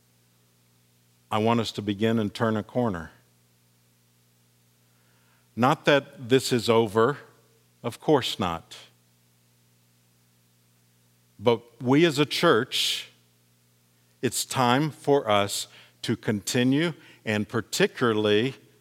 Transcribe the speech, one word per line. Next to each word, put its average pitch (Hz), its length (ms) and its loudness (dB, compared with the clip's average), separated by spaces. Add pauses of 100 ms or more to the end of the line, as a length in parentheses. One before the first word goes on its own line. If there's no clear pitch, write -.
(1300)
I 110 80 -2
want 113 220 2
us 107 120 -6
to 107 100 -8
begin 107 360 -2
and 104 160 -4
turn 110 220 -2
a 101 80 -6
corner. 95 480 -6 (2500)
Not 127 300 0
that 139 420 0
this 131 240 2
is 113 160 0
over, 113 480 2 (680)
of - 180 -10
course - 380 0
not. 85 380 -6 (2500)
But 113 240 0 (180)
we 135 240 4
as 147 140 2
a 147 80 2
church, - 840 0 (1080)
it's - 240 -4
time 131 460 0
for 135 400 0
us 101 380 0 (340)
to 117 140 -4
continue, 131 760 -2 (320)
and 107 240 -4
particularly, 113 1080 0 (260)